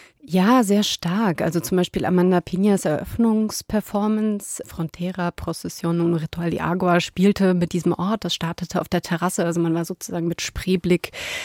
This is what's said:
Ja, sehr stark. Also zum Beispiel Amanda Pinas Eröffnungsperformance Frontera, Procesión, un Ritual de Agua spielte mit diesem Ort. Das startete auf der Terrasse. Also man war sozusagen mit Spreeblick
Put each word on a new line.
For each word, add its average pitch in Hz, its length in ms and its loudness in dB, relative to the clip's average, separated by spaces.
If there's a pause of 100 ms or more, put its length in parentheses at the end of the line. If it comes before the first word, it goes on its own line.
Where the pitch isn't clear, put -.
(300)
Ja, 196 340 6
sehr 202 200 4
stark. 185 580 -2
Also 165 200 0
zum 185 160 -2
Beispiel 180 260 0
Amanda 180 380 4
Pinas 196 420 2
Eröffnungsperformance 214 1800 -2
Frontera, 175 640 -6
Procesión, 170 720 -4
un 170 140 2
Ritual 165 340 -4
de - 100 -2
Agua 175 400 2
spielte 190 540 2
mit 175 180 0
diesem 175 220 2
Ort. 202 320 -2
Das 170 80 -2
startete 170 480 -4
auf - 80 -8
der 175 120 2
Terrasse. 175 440 -2
Also 170 160 0
man 165 120 2
war 165 120 0
sozusagen 175 420 -6
mit - 140 -4
Spreeblick - 720 0 (320)